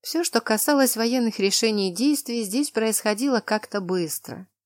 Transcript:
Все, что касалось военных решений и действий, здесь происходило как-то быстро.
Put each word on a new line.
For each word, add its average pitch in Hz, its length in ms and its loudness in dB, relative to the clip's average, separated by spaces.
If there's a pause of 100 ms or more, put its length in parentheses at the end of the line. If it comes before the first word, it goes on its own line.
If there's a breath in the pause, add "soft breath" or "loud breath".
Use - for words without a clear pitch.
Все, 330 220 -4
что 233 160 0
касалось 254 560 2
военных 233 440 0
решений 196 520 2
и 170 40 -10
действий, 240 480 0
здесь 240 280 -2
происходило 220 680 0
как-то 214 400 -4
быстро. 180 640 -4 (180)